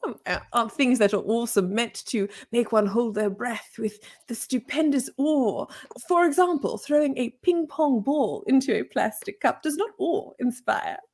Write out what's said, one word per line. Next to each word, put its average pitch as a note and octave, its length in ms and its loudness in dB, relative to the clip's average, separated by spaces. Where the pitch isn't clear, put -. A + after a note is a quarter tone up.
Um, C#4+ 100 -4
uh, F3+ 140 -4
um, A3+ 180 0
things B3+ 300 2
that G3+ 140 4
are G3+ 120 0
awesome G#3+ 480 0
meant A3+ 340 -4
to G3+ 200 0
make A#3 200 0
one G#3+ 140 4
hold G#3+ 300 0
their G#3+ 140 0
breath A3 480 -8
with A3 220 -4
the A#3+ 80 -8
stupendous C#4 800 0
awe. C4+ 480 0
For F4 180 4
example, D#4 520 2
throwing D4 400 0
a A#3+ 120 -2
ping E4+ 260 2
pong C#4 340 2
ball A#3 460 0
into C4 280 4
a F3 80 0
plastic - 560 -4
cup - 220 0
does D4 160 -4
not G4+ 220 -2
awe - 400 -2
inspire - 580 -4